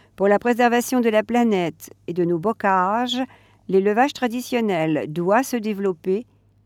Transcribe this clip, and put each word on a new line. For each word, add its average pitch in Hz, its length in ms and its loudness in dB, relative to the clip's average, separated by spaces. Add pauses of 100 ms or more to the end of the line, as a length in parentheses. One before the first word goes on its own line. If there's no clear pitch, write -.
(140)
pour 196 140 0
la 202 100 4
préservation 240 640 0
de 233 80 2
la 214 140 2
planète 214 680 -2 (160)
et 175 60 -10
de 175 120 0
nos 170 140 0
bocages, 214 840 0 (460)
l'élevage 208 440 2
traditionnel 202 1000 -2
doit 180 320 0
se 254 140 -4
développer 196 680 -4 (400)